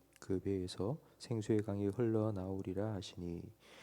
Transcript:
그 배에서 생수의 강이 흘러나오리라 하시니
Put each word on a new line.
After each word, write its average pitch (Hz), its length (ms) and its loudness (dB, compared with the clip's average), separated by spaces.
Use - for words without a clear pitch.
그 95 220 0
배에서 98 580 0
생수의 110 440 2
강이 101 240 0
흘러나오리라 101 1080 0
하시니 87 480 -6